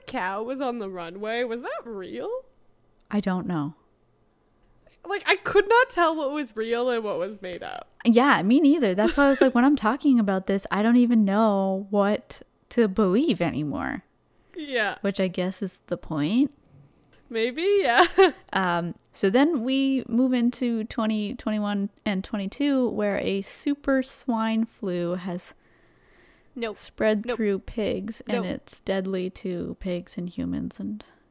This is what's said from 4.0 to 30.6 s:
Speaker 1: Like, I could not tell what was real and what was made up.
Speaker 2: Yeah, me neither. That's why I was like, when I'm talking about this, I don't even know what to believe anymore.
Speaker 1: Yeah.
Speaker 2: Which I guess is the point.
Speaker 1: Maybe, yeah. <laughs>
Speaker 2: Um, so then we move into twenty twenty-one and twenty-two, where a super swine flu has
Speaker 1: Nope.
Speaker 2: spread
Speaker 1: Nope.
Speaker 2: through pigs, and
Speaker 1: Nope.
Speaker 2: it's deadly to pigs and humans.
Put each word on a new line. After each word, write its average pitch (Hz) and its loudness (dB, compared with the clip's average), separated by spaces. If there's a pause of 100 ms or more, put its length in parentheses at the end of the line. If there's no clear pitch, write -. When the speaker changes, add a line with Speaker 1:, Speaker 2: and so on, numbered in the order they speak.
Speaker 1:
Like, 370 -6
I 339 4
could 403 0
not 480 4
tell 330 2
what 294 -2
was 294 -6
real 233 -2
and 233 0
what 190 -4
was 196 -6
made 180 -10
up. - -12 (160)
Speaker 2:
Yeah, 233 6
me 240 6
neither. 277 4
That's 214 2
why 285 6
I - 6
was 269 2
like, 262 6
when 240 6
I'm 285 6
talking 247 2
about 196 0
this, 196 -2
I 196 0
don't 233 4
even 233 4
know 196 2
what 202 0 (260)
to 233 2
believe 190 2
anymore. 151 -4 (500)
Speaker 1:
Yeah. 247 -2
Speaker 2:
Which 196 -2
I 190 2
guess 185 -4
is 190 -6
the 175 -4
point. 190 0 (760)
Speaker 1:
Maybe, 269 0
yeah. 269 6 (100)
<laughs> - 4
Speaker 2:
Um, 175 0 (160)
so - 0
then 262 4
we 269 0
move 247 2
into 240 0
twenty 214 -4
twenty-one 208 -4 (180)
and 190 -2
twenty-two, 247 -2
where 208 -2
a 196 -2
super 269 -2
swine 220 -2
flu 175 -4
has 180 -10 (1000)
Speaker 1:
Nope. 226 -8
Speaker 2:
spread 214 0
Speaker 1:
Nope. 240 -4
Speaker 2:
through 202 0
pigs, 202 -6
and 196 -2
Speaker 1:
Nope. 180 -4
Speaker 2:
it's - -10
deadly 190 -4
to 175 -8
pigs 180 -8
and 175 -8
humans. - -8